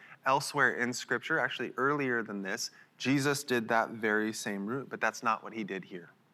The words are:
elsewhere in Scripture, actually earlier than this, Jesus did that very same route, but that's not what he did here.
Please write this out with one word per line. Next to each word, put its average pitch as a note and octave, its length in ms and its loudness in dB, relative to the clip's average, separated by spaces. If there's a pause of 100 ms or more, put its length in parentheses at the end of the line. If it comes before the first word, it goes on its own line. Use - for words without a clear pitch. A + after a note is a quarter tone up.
(260)
elsewhere C3+ 480 4
in A#2+ 180 0
Scripture, B2 460 -2
actually B2 380 -2
earlier C3 440 2
than G2+ 220 -6
this, F#2+ 300 -4 (260)
Jesus C#3 460 2
did A#2+ 240 0
that A2+ 220 4
very G#2+ 420 2
same G2+ 340 -6
route, B2 240 -6
but G#2+ 100 -10
that's A2 220 0
not A2+ 220 0
what G#2 80 -10
he A2+ 100 -6
did F#2+ 220 -6
here. F2 260 -14 (240)